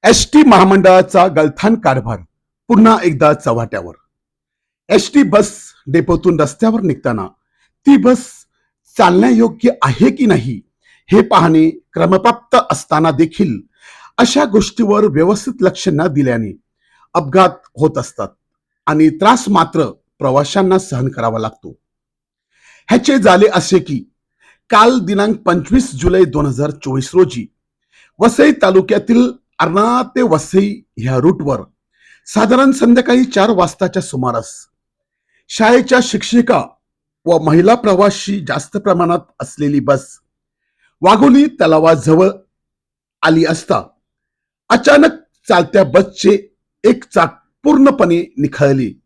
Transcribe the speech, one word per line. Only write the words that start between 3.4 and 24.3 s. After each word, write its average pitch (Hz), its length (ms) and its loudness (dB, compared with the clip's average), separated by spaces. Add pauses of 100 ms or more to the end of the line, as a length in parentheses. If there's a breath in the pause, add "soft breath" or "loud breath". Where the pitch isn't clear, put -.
एसटी - 340 2
बस 208 280 2 (360)
डेपोतून 165 540 -2
रस्त्यावर 220 400 -2
निघताना 123 460 -6 (600)
ती 277 100 6
बस 247 260 2 (760)
चालण्यायोग्य 226 760 2 (120)
आहे 139 280 2
की 262 160 -2
नाही 120 340 -2 (500)
हे 202 120 4
पाहणे 160 460 2 (240)
क्रमप्राप्त 190 640 -2 (140)
असताना 160 400 -2
देखील 160 480 -2 (600 soft breath)
अशा 262 260 2
गोष्टीवर 208 600 -2
व्यवस्थित 185 580 -2
लक्ष 185 260 -4
न 156 180 -2
दिल्याने 123 460 -4 (600)
अपघात 175 440 0 (220)
होत 156 180 0
असतात 110 300 -10 (580)
आणि 156 240 0
त्रास 202 380 0
मात्र 160 380 -2 (320)
प्रवाशांना 147 600 0
सहन 135 300 -6
करावा 113 300 -6
लागतो. 110 360 -12 (1120 soft breath)
ह्याचे 269 300 0
झाले 185 340 4
असे 180 260 0
की, 143 200 -6 (720)